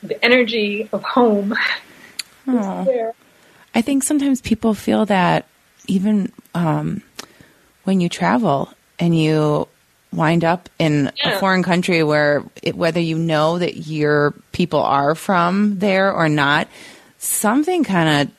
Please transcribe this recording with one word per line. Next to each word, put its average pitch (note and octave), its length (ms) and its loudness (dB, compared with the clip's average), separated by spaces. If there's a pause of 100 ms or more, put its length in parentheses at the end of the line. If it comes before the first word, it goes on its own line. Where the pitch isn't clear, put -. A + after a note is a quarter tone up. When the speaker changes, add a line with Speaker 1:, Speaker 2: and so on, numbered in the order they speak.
Speaker 1:
the G#3+ 220 -8
energy A3 680 0
of G3 120 -6
home G#3 480 2
<laughs> - 960 -10
is A#3 180 0
Speaker 2:
Aw. F#3 180 -6
Speaker 1:
there. A#3 280 -2 (600)
Speaker 2:
I A#3 100 0
think C#4 200 0
sometimes C#4 380 0
people A3 340 0
feel G#3+ 320 0
that F3+ 400 2 (400)
even, G3 460 0 (200)
um, D#3+ 500 -2 (800)
when F#3+ 160 2
you F3 80 0
travel F3+ 640 0 (240)
and E3+ 180 2
you D3+ 520 2 (440)
wind E3 320 2
up E3+ 240 0 (120)
in D3+ 340 0
Speaker 1:
Yeah. C4+ 220 -4
Speaker 2:
a - 20 -4
foreign F#3 240 0
country F3 400 0
where D3 400 2 (180)
it, - 140 -4
whether E3+ 260 -2
you D#3+ 160 -2
know E3 420 0
that E3 280 -4
your D3 480 0 (160)
people D#3+ 300 0
are C#3+ 340 2
from F#3+ 640 0
there F#3+ 340 0
or D#3+ 160 0
not, D3 380 2 (520)
something D4+ 640 0
kinda D#3 440 2 (100)